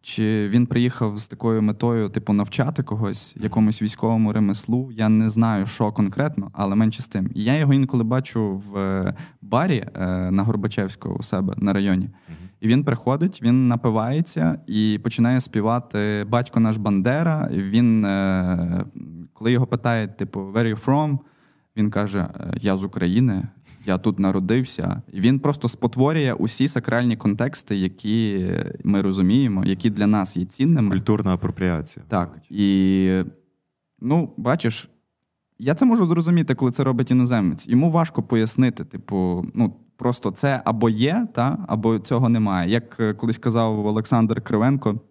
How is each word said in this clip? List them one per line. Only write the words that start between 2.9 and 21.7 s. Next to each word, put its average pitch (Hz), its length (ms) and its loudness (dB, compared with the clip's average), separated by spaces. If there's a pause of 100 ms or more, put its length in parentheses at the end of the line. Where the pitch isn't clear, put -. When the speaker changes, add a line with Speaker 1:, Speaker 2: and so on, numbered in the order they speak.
Speaker 2:
Мгм. 107 80 -8
Speaker 1:
якомусь 107 380 2
військовому 110 520 0
ремеслу. 110 580 -2
Я 110 180 0
не 110 200 4
знаю, 110 380 2
що 107 240 -2
конкретно, 104 640 -2
але 101 220 -2
менше 110 260 0
з - 60 -8
тим. 95 280 -4
І 104 80 -4
я 131 140 2
його 143 160 4
інколи 131 300 2
бачу 110 680 -2
в, 101 60 -6
е, 95 360 0 (280)
барі, 131 540 0
е, 90 360 -2
на 98 120 2
Горбачевського 104 720 -2
у 117 80 -6
себе 95 340 -2
на 98 160 0
районі. 98 320 2
Speaker 2:
Мгм. 82 320 -16 (240)
Speaker 1:
І 110 60 -2
він 131 160 4
приходить, 139 600 -2
він 123 240 4
напивається 120 1000 0
і 107 360 0
починає 120 380 2
співати 104 880 -2
«Батько 120 300 0
наш 110 180 4
Бандера». 123 760 0
І 80 80 -2
він, 110 440 2
е, 92 800 0 (480)
коли 113 180 -2
його 123 160 2
питають, 113 500 -2
типу, 98 220 -6
«Where 107 340 0
you 107 120 -8
from?», 143 340 0 (580)